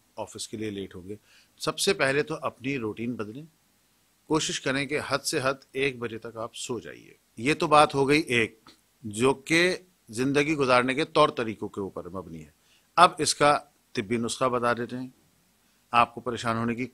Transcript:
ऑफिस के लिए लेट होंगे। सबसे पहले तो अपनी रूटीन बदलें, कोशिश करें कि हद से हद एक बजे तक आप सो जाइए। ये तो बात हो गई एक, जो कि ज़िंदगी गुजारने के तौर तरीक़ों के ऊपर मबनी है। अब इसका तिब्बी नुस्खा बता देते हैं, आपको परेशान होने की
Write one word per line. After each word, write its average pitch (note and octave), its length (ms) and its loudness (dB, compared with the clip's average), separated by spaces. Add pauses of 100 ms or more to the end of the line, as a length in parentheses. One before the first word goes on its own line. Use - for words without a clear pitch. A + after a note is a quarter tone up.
(180)
ऑफिस G#2 300 -10
के A2+ 100 -12
लिए G#2+ 140 -6
लेट G2 240 -10
होंगे। F#2+ 220 -14 (440)
सबसे G3+ 340 -2
पहले C#3+ 280 0
तो D#3 120 -8
अपनी C3+ 420 -6
रूटीन A2+ 380 -6
बदलें, A2 300 -10 (840)
कोशिश D#3 300 -2
करें C#3 280 -2
कि C#3+ 160 -4
हद C3+ 180 -2
से - 180 -2
हद C3+ 260 -2 (120)
एक C3+ 220 -2
बजे A2+ 200 -6
तक A2+ 180 -14
आप A2+ 180 -8
सो A#2 240 -8
जाइए। B1 360 -16 (240)
ये C3 160 0
तो E3+ 120 0
बात D3 280 6
हो C#3 100 4
गई D3 260 4
एक, A#2 280 2 (440)
जो A2+ 300 2 (100)
कि F3 440 2 (220)
ज़िंदगी C#3 460 0
गुजारने B2+ 400 4
के D#3 100 -2
तौर D3+ 320 4
तरीक़ों A2 320 -4
के G2+ 140 -10
ऊपर F2 260 -10
मबनी E2+ 300 -12
है। D2+ 140 -20 (440)
अब E3 240 6
इसका D3 340 4 (400)
तिब्बी A#2 240 -2
नुस्खा A#2 300 -2
बता A#2+ 260 2
देते A#2+ 200 -6
हैं, B2+ 180 -12 (800)
आपको A#2+ 280 2
परेशान A#2 360 -4
होने A#2 180 -2
की B2+ 180 -6